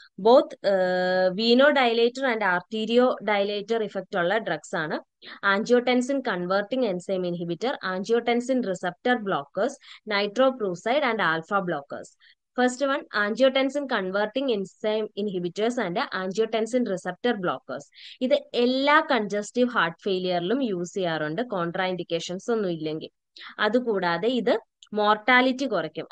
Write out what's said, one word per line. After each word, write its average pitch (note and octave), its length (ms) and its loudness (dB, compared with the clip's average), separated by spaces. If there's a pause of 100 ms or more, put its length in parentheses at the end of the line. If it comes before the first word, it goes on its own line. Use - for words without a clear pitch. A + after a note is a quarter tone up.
(200)
both, A#3 280 6 (160)
ഏഹ്, F#3 640 2
venodilator A#3+ 1040 4
and A3 100 -2 (100)
arteriodilator G#3 1300 0
effect F#3+ 320 -6
ഉള്ള F3+ 200 2
ഡ്രഗ്സ് F#3 380 -6
ആണ് D#3+ 240 -4 (540)
angiotensin B3 640 2
converting G3+ 640 -2
enzyme F#3 420 -2
inhibitor, F3 480 -4 (200)
angiotensin A#3+ 640 0
receptor F#3+ 640 -2
blockers, F#3+ 480 -2 (400)
nitroprusside A3 960 0
and G#3+ 100 -2 (140)
alpha F#3 320 -2
blockers. D3 500 -8 (440)
ഫസ്റ്റ് B3 260 2
വൺ C#4 140 0 (260)
angiotensin C4 580 2 (120)
converting G#3 500 -2 (100)
enzyme G#3+ 500 -4 (140)
inhibitors G3+ 560 -2 (120)
and F3 80 -4
angiotensin A3 840 -2
receptor G3 540 -4
blockers. C#3+ 480 -6 (360)
ഇത് B3+ 140 2 (200)
എല്ലാ C4+ 560 4
കൺജസ്റ്റീവ് G#3+ 600 0
ഹാർട്ട് F3 320 0
ഫെയിലിയറിലും F#3 600 0
യൂസ് F3+ 320 -4
ചെയ്യാറുണ്ട്, D#3+ 480 -2
കോൺട്രാ F#3 440 -4
ഇൻഡിക്കേഷൻസ് F3 640 -6
ഒന്നും G#3+ 200 0
ഇല്ലെങ്കിൽ. D#3 380 -6 (500)
അതുകൂടാതെ G3+ 720 0
ഇത് B3+ 300 0 (360)
മോർട്ടാലിറ്റി B3 720 2
കുറയ്ക്കും. E3 480 -4